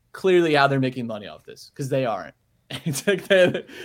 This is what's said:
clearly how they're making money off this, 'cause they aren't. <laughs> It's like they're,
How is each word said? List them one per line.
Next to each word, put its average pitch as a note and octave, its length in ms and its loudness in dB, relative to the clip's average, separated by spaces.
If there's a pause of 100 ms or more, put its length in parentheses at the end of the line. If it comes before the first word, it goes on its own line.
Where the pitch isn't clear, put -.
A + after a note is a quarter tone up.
(120)
clearly F3 420 2
how C#3 140 6
they're C#3 120 2
making C3 280 -2
money G#2 200 -12
off D#2 180 -18
this, - 300 -20
'cause C#3+ 120 -8
they C3 180 -2
aren't. F#2 300 -6 (320)
<laughs> - 160 -12
It's D#3+ 220 -6
like G3 220 -2
they're, F3+ 360 4 (220)